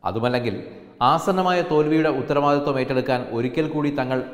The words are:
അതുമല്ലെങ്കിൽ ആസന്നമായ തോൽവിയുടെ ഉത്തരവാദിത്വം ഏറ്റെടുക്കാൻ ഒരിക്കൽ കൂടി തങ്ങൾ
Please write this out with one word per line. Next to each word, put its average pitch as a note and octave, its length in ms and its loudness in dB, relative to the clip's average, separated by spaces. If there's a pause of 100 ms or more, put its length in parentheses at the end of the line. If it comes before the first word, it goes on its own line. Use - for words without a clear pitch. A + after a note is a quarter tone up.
അതുമല്ലെങ്കിൽ A#2 460 -2 (460)
ആസന്നമായ F3+ 580 2 (100)
തോൽവിയുടെ D#3 400 2 (100)
ഉത്തരവാദിത്വം C#3+ 600 2
ഏറ്റെടുക്കാൻ B2+ 400 0 (160)
ഒരിക്കൽ B2+ 340 0
കൂടി D3 180 0 (100)
തങ്ങൾ B2+ 200 0 (140)